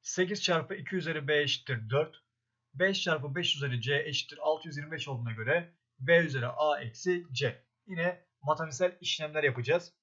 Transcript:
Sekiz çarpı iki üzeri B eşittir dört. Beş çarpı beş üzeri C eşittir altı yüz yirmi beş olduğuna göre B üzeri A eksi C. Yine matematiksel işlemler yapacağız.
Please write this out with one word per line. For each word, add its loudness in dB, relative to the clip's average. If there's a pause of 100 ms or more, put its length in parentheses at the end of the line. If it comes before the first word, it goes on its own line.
Sekiz -2
çarpı 0
iki -6
üzeri -2
B 4
eşittir -2
dört. 2 (580)
Beş 2
çarpı 0
beş 0
üzeri -2
C 2
eşittir -4
altı 0
yüz -8
yirmi -8
beş -6
olduğuna -4
göre 0 (240)
B 6
üzeri 0
A 0
eksi -2
C. -2 (220)
Yine -2 (180)
matematiksel 0
işlemler -2
yapacağız. 0